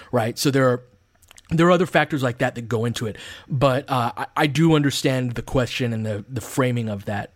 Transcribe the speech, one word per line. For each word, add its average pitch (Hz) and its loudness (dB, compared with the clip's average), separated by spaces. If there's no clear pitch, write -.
right? 123 -2
So 143 0
there 131 4
are, 123 0
there 165 4
are 180 8
other 180 4
factors 151 0
like 123 -2
that 123 -2
that 120 -8
go 113 -2
into 120 -4
it, 101 -8
but, 135 0
uh, 120 0
I, 131 -6
I 151 2
do 160 4
understand 131 0
the 117 -8
question 120 -2
and 110 -4
the, 104 -6
the 127 -6
framing 120 -2
of 101 -6
that, 104 -6